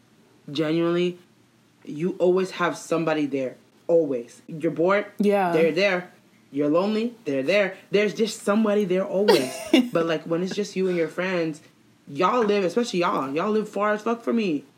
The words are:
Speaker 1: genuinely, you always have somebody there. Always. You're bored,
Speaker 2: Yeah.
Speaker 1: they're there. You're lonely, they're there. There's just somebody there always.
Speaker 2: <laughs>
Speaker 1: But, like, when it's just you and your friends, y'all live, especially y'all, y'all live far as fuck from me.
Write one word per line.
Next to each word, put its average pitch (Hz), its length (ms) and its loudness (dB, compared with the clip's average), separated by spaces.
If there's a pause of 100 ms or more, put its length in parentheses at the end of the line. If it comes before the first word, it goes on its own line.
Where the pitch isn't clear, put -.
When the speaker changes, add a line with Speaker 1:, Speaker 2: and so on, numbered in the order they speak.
(500)
Speaker 1:
genuinely, 170 680 0 (680)
you 160 340 -4
always 185 340 2
have 165 240 -2
somebody 160 500 -2
there. 131 300 -4 (300)
Always. 143 600 0
You're 160 260 -4
bored, 190 340 2 (120)
Speaker 2:
Yeah. 202 340 2
Speaker 1:
they're 160 200 4
there. 180 380 0 (400)
You're 147 180 0
lonely, 214 460 0 (120)
they're 135 160 0
there. 185 340 0 (140)
There's 208 240 2
just 214 280 -2
somebody 208 440 2
there 185 180 0
always. 185 480 2 (200)
Speaker 2:
<laughs> 254 200 4
Speaker 1:
But, 165 140 2
like, 160 180 -2
when 165 180 -2
it's 185 120 -6
just 202 220 -6
you 190 120 0
and 180 80 0
your 160 120 0
friends, 170 520 -4 (480)
y'all 185 360 2
live, 202 200 2
especially 190 360 -2
y'all, 170 340 0
y'all 180 160 -2
live 214 180 0
far 208 240 -2
as 208 100 -2
fuck 233 200 -4
from 233 140 0
me. 180 280 0 (140)